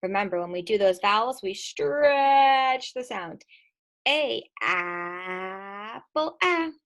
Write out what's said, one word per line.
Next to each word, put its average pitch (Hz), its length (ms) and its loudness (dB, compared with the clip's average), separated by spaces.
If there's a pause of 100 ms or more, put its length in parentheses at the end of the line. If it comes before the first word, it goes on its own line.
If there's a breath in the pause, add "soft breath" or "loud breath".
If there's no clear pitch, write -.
Remember, 190 380 -2
when 175 100 -6
we 180 100 -6
do 214 160 0
those 190 220 4
vowels, 220 440 0
we 190 100 -4
stretch 277 1400 4
the 254 100 -8
sound. 185 400 -10 (640 soft breath)
A, 233 360 0 (180)
apple, 185 1800 -6
ah. 339 300 0 (140)